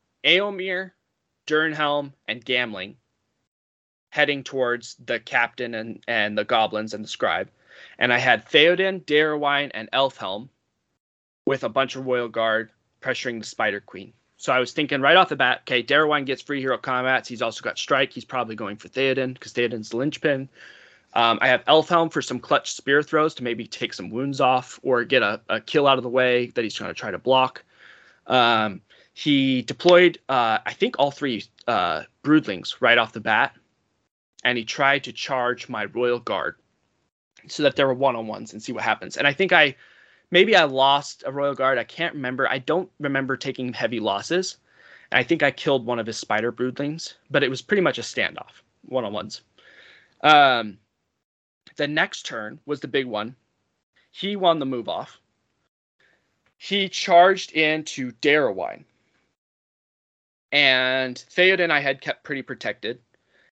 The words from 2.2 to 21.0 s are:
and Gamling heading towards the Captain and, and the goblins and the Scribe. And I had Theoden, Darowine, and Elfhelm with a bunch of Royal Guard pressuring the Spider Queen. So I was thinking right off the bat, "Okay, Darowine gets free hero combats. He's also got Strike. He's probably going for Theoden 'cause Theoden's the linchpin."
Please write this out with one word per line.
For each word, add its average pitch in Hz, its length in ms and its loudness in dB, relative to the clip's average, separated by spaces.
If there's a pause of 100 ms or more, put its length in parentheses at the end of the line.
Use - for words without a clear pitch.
and 120 160 -8
Gamling 117 520 -4 (1120)
heading 143 340 -2
towards 123 640 -4
the 117 160 -4
Captain 117 540 -4
and, 110 340 -10
and 107 300 -2
the 104 60 0
goblins 110 500 -2
and 104 100 -10
the - 40 -18
Scribe. 92 420 -4 (480)
And 123 160 2
I 120 40 2
had 120 300 2
Theoden, 180 560 2
Darowine, 147 720 0
and 110 180 -10
Elfhelm 123 560 -2 (1000)
with 131 180 -2
a 120 40 -2
bunch 131 280 -2
of 131 100 -10
Royal 123 220 -2
Guard 110 420 -2 (320)
pressuring 120 380 -6
the 107 60 -14
Spider 104 340 -4
Queen. - 320 -18 (240)
So - 180 -4
I 127 40 4
was 123 140 -2
thinking 143 300 -4
right 151 140 6
off 185 120 6
the 147 80 -6
bat, 127 260 0
"Okay, 123 200 -2
Darowine 147 420 2
gets 127 160 -6
free 143 220 -8
hero 127 160 -2
combats. 127 500 -2
He's 120 140 -8
also 113 200 -6
got - 160 -6
Strike. 135 340 0
He's 123 120 -14
probably 113 320 -6
going 107 200 -10
for - 120 -20
Theoden 131 500 -2
'cause - 140 -18
Theoden's 117 380 -4
the 117 80 -4
linchpin." 139 500 -2 (640)